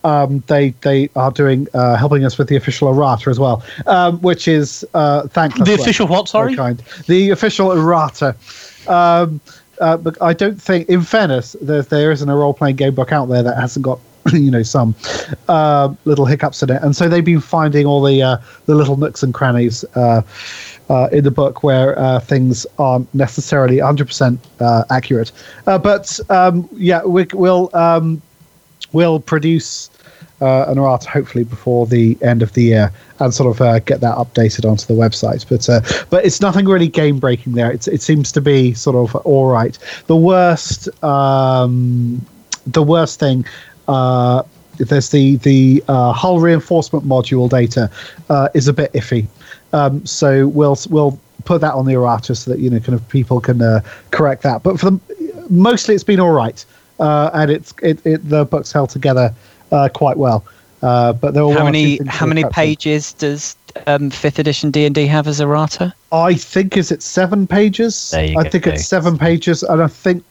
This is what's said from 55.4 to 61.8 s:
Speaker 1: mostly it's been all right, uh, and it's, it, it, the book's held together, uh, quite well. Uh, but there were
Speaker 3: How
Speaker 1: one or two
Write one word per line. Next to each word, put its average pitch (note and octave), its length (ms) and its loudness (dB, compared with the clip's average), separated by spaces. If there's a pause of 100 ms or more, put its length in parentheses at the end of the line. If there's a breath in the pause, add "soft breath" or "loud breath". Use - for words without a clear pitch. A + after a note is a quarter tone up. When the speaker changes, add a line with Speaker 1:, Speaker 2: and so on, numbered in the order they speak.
Speaker 1:
mostly G#3 460 2
it's F#3 80 -2
been G3 180 2
all F3 100 4
right, A#2 320 -2 (360 soft breath)
uh, D3+ 340 0
and D3+ 180 0
it's, D#3 220 -4 (100)
it, D#3 220 -2
it, D#3 240 -2
the D3+ 160 2
book's - 260 -6
held C#3 180 -2
together, B2+ 460 0 (360 soft breath)
uh, C#3+ 220 2
quite D3 240 0
well. A#2+ 260 0 (380 soft breath)
Uh, A#2+ 320 2
but C#3+ 200 -4
there D3 120 2
were D3 80 2
Speaker 3:
How D3+ 120 2
Speaker 1:
one D3 100 2
or - 20 2
two D3+ 60 2